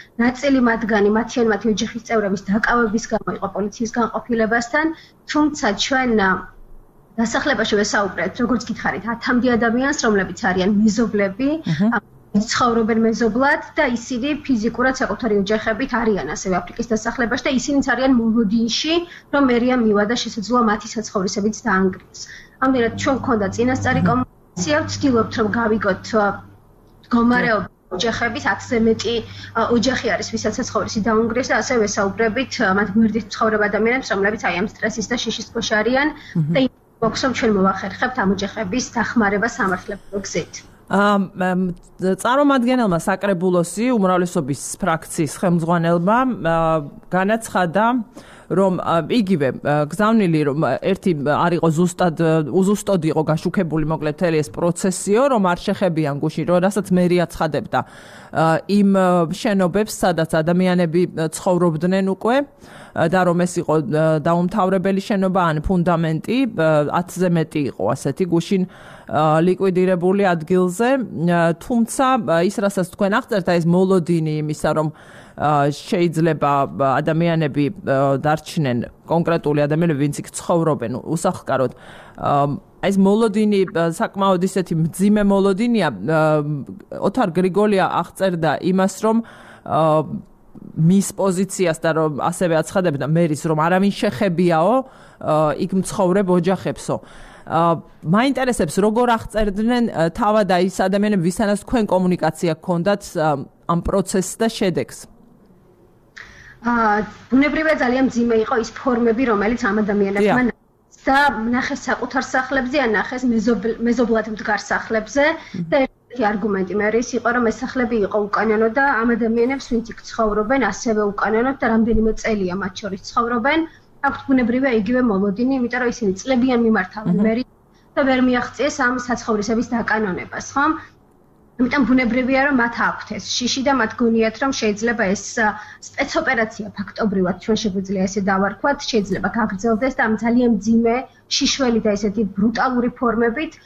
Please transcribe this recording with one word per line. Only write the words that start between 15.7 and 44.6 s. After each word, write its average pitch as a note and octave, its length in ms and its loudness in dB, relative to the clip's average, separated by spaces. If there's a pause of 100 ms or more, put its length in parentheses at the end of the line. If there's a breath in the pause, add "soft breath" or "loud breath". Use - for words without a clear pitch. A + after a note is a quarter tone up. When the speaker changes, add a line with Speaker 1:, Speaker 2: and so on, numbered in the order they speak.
Speaker 1:
არიან G#3+ 360 0
ასევე F3+ 280 -4
აფრიკის - 340 -6
დასახლებაში A#3 540 -2
და D4+ 80 0
ისინიც C4+ 360 0
არიან C4 240 2
მოლოდინში, A3+ 840 2 (320 loud breath)
რომ C#4+ 180 0
მერია B3+ 320 2
მივა G#3+ 280 4
და A#3 120 -2
შესაძლოა A#3 460 -2
მათი G#3 280 0
საცხოვრისებიც G#3 680 -4
დაანგრიეს. F#3+ 600 -2 (340 loud breath)
ამდენად B3 400 0
ჩვენ C#4 220 0
გვქონდა A3 320 0
წინასწარი B3+ 520 0
Speaker 2:
აჰა. - 80 2
Speaker 1:
კომუნიკაცია, B3+ 720 -2
ვცდილობთ, C4+ 560 0
რომ A3 140 0
გავიგოთ, G#3 640 -2
ა, G#3 140 2 (680)
მდგომარეობა A#3+ 760 0 (160)
ოჯახების, A3+ 640 -4
ათზე A#3 320 -2
მეტი, A3+ 380 2 (340 loud breath)
ა, A3+ 160 -2
ოჯახი A#3+ 420 0
არის, G3+ 200 -4
ვისაც A3 260 -4
საცხოვრისი G#3+ 460 -4
დაუნგრიეს A3+ 480 0
და C#4+ 80 0
ასევე A#3+ 240 0
ვესაუბრებით, G#3 760 -2
ა, G3+ 160 0
მათ G3+ 180 0
გვერდით A3 360 2
მცხოვრებ A3 360 0
ადამიანებს, A3 480 0
რომლებიც G3+ 320 -2
აი F3+ 140 -2
ამ F#3 120 -2
სტრესის G#3+ 400 -6
და A#3+ 80 -2
შიშის A#3 320 -6
ქვეშ A#3 220 -6
არიან B3 380 2
Speaker 2:
აჰა. E3+ 440 -4
Speaker 1:
და E3+ 80 2
იმ B3+ 120 2 (220)
გვაქვს, - 280 -4
რომ C#4+ 100 0
ჩვენ A#3 200 0
მოვახერხებთ F#3+ 680 0
ამ G3 120 2
ოჯახების G3 580 -4
დახმარება G#3 600 0
სამართლებრივი G3 720 -6
გზით. - 460 -8 (180)
Speaker 2:
ამ, G3+ 480 2
ამ, F#3 420 -2 (200)
წარმომადგენელმა A#3+ 1080 2
საკრებულოსი, F#3+ 880 0
უმრავლესობის F3+ 720 0 (120)